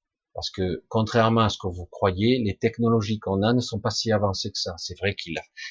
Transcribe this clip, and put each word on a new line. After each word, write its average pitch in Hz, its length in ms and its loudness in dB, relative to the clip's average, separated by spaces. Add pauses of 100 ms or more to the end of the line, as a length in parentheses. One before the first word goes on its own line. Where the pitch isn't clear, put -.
(340)
Parce - 160 -8
que, 92 380 -2
contrairement 113 520 4
à 107 80 4
ce - 100 -4
que - 80 -6
vous 87 200 -6
croyez, 107 580 2
les 95 120 -2
technologies 113 600 2
qu'on 95 240 0
a 113 100 4
ne 123 80 2
sont 113 200 -4
pas 110 100 -2
si 110 220 -2
avancées 98 400 0
que - 60 -8
ça. 90 200 -6
C'est - 200 -10
vrai 98 180 -2
qu'il 80 200 -8
a, - 60 -6 (280)